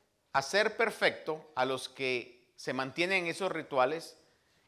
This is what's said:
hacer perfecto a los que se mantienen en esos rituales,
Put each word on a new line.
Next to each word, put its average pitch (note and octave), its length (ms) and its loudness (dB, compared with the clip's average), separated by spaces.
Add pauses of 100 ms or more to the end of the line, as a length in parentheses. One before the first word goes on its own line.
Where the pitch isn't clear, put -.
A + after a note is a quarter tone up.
(340)
hacer G#3 420 2
perfecto F#3 800 0
a B2+ 100 2
los C3 220 -2
que - 680 -4
se - 180 -6
mantienen E3+ 520 0
en E3 60 -2
esos F#3 200 -2
rituales, D3 680 0 (500)